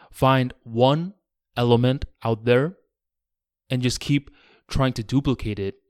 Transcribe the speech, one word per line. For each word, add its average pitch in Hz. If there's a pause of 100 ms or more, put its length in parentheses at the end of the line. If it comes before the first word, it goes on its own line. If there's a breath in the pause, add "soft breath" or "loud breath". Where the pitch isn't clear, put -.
Find 131 (100)
one 135 (440)
element 123 (180)
out 113
there 127 (920)
and 127
just 123
keep 143 (380 soft breath)
trying 131
to 117
duplicate 120
it 98 (140)